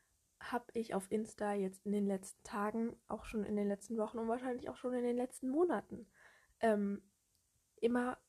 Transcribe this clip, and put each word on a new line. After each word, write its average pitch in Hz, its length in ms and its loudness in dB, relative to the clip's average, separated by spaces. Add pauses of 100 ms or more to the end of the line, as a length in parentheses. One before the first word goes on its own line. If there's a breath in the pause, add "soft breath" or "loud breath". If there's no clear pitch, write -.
(400 soft breath)
hab - 360 -4
ich 226 180 -2
auf 196 180 -2
Insta 214 420 -2
jetzt 190 320 -2
in 202 60 0
den 202 160 2
letzten 196 360 -4
Tagen, 220 540 -2 (100)
auch 220 160 -6
schon 214 220 -2
in 208 100 0
den 208 120 2
letzten 202 300 -2
Wochen 220 220 -2
und 226 80 -2
wahrscheinlich 254 420 -2
auch 254 60 -6
schon 247 180 -2
in 247 100 0
den 240 120 2
letzten 254 340 -2
Monaten, 285 580 2 (520 loud breath)
ähm, 202 420 4 (800)
immer 247 380 2 (120)